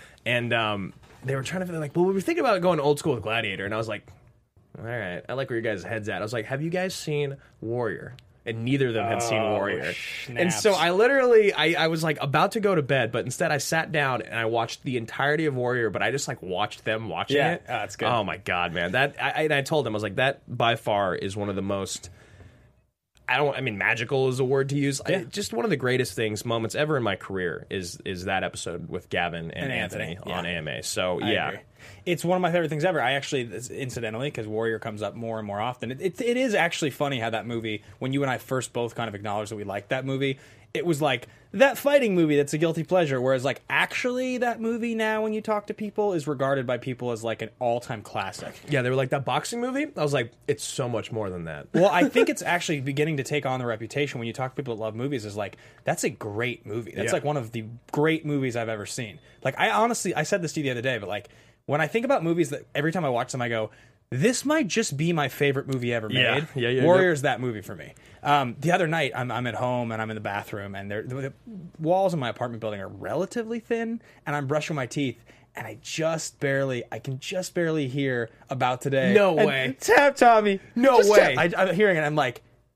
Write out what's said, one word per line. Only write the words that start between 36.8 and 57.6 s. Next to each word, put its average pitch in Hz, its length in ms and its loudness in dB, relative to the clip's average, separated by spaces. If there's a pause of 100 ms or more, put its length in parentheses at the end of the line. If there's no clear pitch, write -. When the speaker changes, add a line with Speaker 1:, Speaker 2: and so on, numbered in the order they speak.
Speaker 2:
funny 139 280 -2
how 113 120 -2
that 110 160 -4
movie, 113 360 -4 (160)
when 131 140 -4
you 139 100 0
and 135 80 0
I 120 80 0
first - 340 -4
both 120 220 -2
kind 117 140 -4
of 104 80 -6
acknowledged 104 340 -4
that 110 60 -8
we 104 80 -8
liked 101 240 -6
that 131 160 -2
movie, 135 340 -2 (360)
it 156 100 -2
was 160 160 0
like, 135 280 0 (240)
"That 254 260 4
fighting 269 360 4
movie 156 220 4
that's 143 160 2
a 156 60 0
guilty 165 240 0
pleasure," 151 380 2
whereas, 127 240 2
like, 127 260 -2
actually 247 680 0
that 233 220 -2
movie 233 340 -2
now, 220 280 0
when 220 100 0
you 214 80 -2
talk 208 280 -2
to 214 60 -6
people, 208 380 -2
is 147 140 0
regarded 135 400 0
by 123 100 0
people 120 360 -4
as, 110 100 -6
like, 113 180 -2
an 113 100 -6 (100)
all-time 120 420 -2
classic. - 520 -8 (140)
Speaker 1:
Yeah, 139 140 2
they 127 80 0
were 131 60 0
like, 131 140 0
"That 139 140 -2
boxing 151 360 -2
movie?" 262 260 -2 (100)
I 165 60 -4
was 143 100 0
like, 127 200 -2 (160)
"It's - 160 -2
so - 240 -4
much 113 240 -4
more 104 180 -4
than 87 140 -8
that." 76 280 -10
Speaker 2:
Well, 180 180 6
I 180 180 6
think 320 200 4
it's 262 140 -2
actually 165 380 0
beginning 143 380 0
to 135 40 -2
take 147 240 -2
on 131 120 0
the 123 80 -4
reputation 120 520 -4
when 117 80 -6
you 113 80 -6
talk 131 200 -6
to - 20 -20
people 120 200 -6
that 104 60 -8
love 110 140 -4
movies, 127 280 -4
is 104 120 -10
like, 101 200 -6 (280)
"That's 160 200 -2
a 185 60 0
great 113 560 -6
movie. 110 280 -8
That's, 110 120 -2
Speaker 1:
Yeah. 113 60 0
Speaker 2:
like, 143 120 0
one 147 120 0
of 117 160 -6
the 113 120 -6 (280)